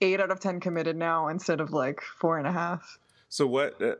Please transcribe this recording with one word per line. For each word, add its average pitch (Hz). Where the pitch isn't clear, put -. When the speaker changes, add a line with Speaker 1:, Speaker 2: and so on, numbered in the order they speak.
Speaker 1:
eight 190
out 190
of 185
ten 180
committed 165
now 165
instead 165
of, 151
like, 143
four 165
and 139
a 175
half. 170
Speaker 2:
So -
what, 135
uh, 110